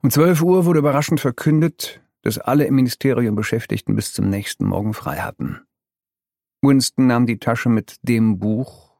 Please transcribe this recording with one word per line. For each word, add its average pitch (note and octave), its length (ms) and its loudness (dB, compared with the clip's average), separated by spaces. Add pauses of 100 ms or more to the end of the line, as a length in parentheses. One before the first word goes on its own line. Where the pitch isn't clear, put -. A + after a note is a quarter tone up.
Um C#3 80 2
zwölf D#3 320 4
Uhr F3+ 240 4
wurde E3+ 140 4
überraschend D3 400 0
verkündet, D#3 800 -2 (200)
dass G#2+ 160 -4
alle C#3 260 0
im C#3 120 2
Ministerium B2 600 0
Beschäftigten G#2+ 600 -4
bis - 180 -4
zum G2+ 160 -2
nächsten G2+ 360 -4
Morgen G#2+ 280 -2
frei - 240 -8
hatten. - 420 -10 (1040)
Winston C3+ 440 2
nahm A#2+ 180 2
die A2+ 140 -2
Tasche A#2 300 -2
mit A2 340 -2
dem A2 360 2
Buch G#2+ 600 -6